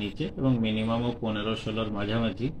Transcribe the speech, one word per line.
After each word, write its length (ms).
নিচে 220
এবং 120
মিনিমামও 460
পনেরো 300
ষোলোর 340
মাঝামাঝি 500